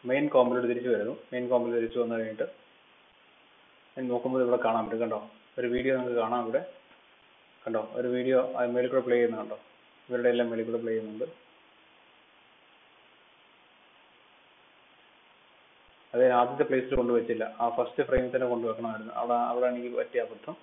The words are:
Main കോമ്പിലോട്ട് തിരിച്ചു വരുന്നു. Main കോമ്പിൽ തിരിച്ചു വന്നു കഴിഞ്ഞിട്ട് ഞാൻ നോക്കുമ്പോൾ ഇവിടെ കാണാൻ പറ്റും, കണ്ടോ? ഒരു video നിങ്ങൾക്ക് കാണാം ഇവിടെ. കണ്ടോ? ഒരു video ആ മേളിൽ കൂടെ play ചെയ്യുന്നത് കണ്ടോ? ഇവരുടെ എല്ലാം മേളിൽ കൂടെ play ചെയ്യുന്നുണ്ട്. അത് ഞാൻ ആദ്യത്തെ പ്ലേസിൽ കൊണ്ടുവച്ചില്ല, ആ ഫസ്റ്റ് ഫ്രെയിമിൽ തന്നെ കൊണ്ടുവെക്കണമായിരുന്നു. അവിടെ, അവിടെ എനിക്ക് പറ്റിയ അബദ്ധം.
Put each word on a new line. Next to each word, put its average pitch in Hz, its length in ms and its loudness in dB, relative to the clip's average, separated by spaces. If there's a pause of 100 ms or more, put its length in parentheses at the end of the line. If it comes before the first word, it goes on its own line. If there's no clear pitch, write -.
Main 139 240 2
കോമ്പിലോട്ട് 123 400 4
തിരിച്ചു 120 220 -2
വരുന്നു. 107 260 0 (160)
Main 123 160 -4
കോമ്പിൽ 120 280 2
തിരിച്ചു 113 220 -2
വന്നു 117 180 -2
കഴിഞ്ഞിട്ട് 110 320 -4 (1500)
ഞാൻ 131 120 -6
നോക്കുമ്പോൾ 127 340 0
ഇവിടെ 123 220 4
കാണാൻ 113 220 2
പറ്റും, 113 140 -4
കണ്ടോ? 113 300 -4 (280)
ഒരു 123 80 -2
video 123 300 0
നിങ്ങൾക്ക് 123 240 -2
കാണാം 120 240 0
ഇവിടെ. 120 180 0 (1040)
കണ്ടോ? 110 260 -4
ഒരു 123 160 -4
video 127 300 2 (200)
ആ 123 60 2
മേളിൽ 123 240 0
കൂടെ 131 120 2
play 120 160 2
ചെയ്യുന്നത് 117 240 2
കണ്ടോ? 107 180 -8 (500)
ഇവരുടെ 123 200 0
എല്ലാം 120 220 2
മേളിൽ 113 140 -2
കൂടെ 117 180 -4
play 117 100 -4
ചെയ്യുന്നുണ്ട്. 110 320 -4 (4000)
അത് 123 80 4
ഞാൻ 127 100 8
ആദ്യത്തെ 123 300 4
പ്ലേസിൽ 131 340 0
കൊണ്ടുവച്ചില്ല, 117 480 2 (160)
ആ 117 160 2
ഫസ്റ്റ് 123 320 -2
ഫ്രെയിമിൽ 127 260 0
തന്നെ 127 120 0
കൊണ്ടുവെക്കണമായിരുന്നു. 113 680 -4
അവിടെ, 120 200 0
അവിടെ 120 320 0
എനിക്ക് 123 300 -4
പറ്റിയ 123 240 -2
അബദ്ധം. 117 420 -10